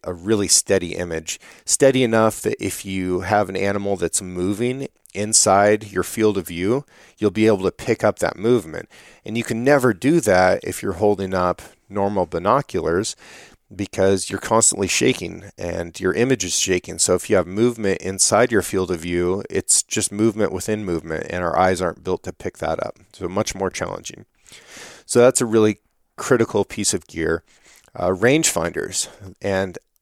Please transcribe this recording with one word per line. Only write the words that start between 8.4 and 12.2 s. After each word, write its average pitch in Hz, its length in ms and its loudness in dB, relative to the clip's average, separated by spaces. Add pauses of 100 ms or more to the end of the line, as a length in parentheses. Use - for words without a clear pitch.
And 110 120 -6
you 117 60 -2
can 117 200 -4
never 127 300 4
do 151 280 2
that 92 420 4
if - 180 -8
you're 98 120 -4
holding 98 400 0
up 90 280 0 (280)
normal 101 360 -2